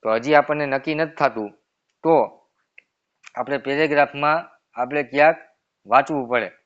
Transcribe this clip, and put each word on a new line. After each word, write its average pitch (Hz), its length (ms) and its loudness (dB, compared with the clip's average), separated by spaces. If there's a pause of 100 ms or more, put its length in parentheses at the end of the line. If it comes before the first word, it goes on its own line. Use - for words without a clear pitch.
તો 110 100 0
હજી 127 220 0
આપણને 147 300 2
નક્કી 135 300 -4
નથી 151 200 -4
થતું 113 360 -2 (520)
તો 156 380 2 (920)
આપણે 135 220 -6
પેરેગ્રાફમાં 143 920 0 (320)
આપણે 139 220 -4
ક્યાંક 143 320 2 (500)
વાંચવું 131 440 0
પડે. 113 220 -2 (140)